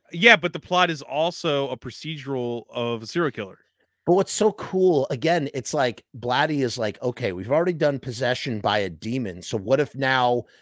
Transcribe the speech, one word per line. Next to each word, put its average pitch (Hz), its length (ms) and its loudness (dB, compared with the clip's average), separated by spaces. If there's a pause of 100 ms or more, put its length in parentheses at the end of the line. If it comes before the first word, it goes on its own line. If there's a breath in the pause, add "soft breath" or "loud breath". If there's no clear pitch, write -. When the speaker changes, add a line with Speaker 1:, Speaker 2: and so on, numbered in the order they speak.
(120)
Speaker 1:
Yeah, 208 240 8
but 151 180 0
the 160 60 -8
plot 180 300 2
is 143 120 -6
also 143 680 -2
a 123 80 -6
procedural 131 920 -6
of 117 320 -4
a 113 40 -14
serial 165 240 0
killer. 101 280 -10 (480)
Speaker 2:
But 175 80 6
what's 190 180 2
so 214 200 4
cool, 185 580 2
again, 151 420 0
it's 131 220 -6
like 131 280 0 (160)
Blatty 139 420 0
is 123 180 -2
like, 107 240 -4
"Okay, 123 300 -2
we've 95 200 -4
already 175 220 2
done 147 240 0
possession 123 640 -4
by 104 180 2
a 98 100 -2
demon, 95 540 -6
so - 160 -4
what 117 220 2
if 139 140 -2
now 127 500 2 (180 soft breath)